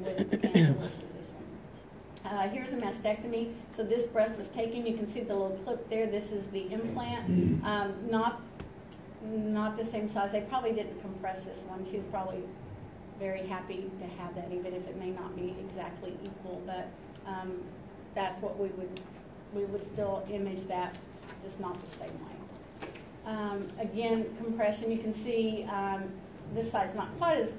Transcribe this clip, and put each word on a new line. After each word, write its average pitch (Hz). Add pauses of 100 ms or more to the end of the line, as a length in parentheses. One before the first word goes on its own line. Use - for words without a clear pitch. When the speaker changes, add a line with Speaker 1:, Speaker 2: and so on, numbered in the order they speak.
Speaker 1:
with 190
Speaker 2:
<coughs> 202
Speaker 1:
cancer, 165
which -
is - (180)
this -
one. -
Uh, 196
here's 262
a 269
mastectomy. 226 (240)
So 220
this 233
breast 220
was 208
taken. 233
You 226
can 214
see 240
the 214
little 190
clip 233
there. 220
This 208
is 202
the 190
implant. 233
Speaker 2:
Mm. 175
Speaker 1:
Um, 196 (140)
not, 233 (840)
not 214
the 220
same 208
size. 202
They 208
probably 240
didn't 208
compress 190
this 190
one. 185
She's 196
probably 185 (760)
very 190
happy 190 (100)
to 180
have 175
that, 175
even 180
if 180
it -
may 185
not 185
be 180 (120)
exactly 185 (100)
equal. 185
But, 185 (380)
um, 185 (600)
that's 190
what -
we 202
would, 185 (520)
we 202
would 202
still 196
image 196
that, 180 (460)
just 190
not 180
the -
same -
way. 160 (880)
Um, 208 (100)
again, 226
compression, 226
you 226
can 220
see, 220
um, 196 (500)
this 226
side's 202
not -
quite 339
as -